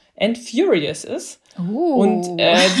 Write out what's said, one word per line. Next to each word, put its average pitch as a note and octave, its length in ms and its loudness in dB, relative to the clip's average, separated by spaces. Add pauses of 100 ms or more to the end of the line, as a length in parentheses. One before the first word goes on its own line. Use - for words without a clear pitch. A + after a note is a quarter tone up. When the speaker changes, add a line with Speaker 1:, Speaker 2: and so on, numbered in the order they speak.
(160)
Speaker 1:
and A3+ 220 -2
Furious A3+ 680 0
ist. - 360 -10 (160)
Speaker 2:
Oh. B3+ 380 -2
Speaker 1:
Und, F3+ 440 0
äh, E3+ 160 4 (240)